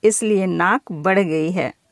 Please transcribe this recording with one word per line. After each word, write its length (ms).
इसलिए 420
नाक 460
बढ़ 260
गई 320
है। 420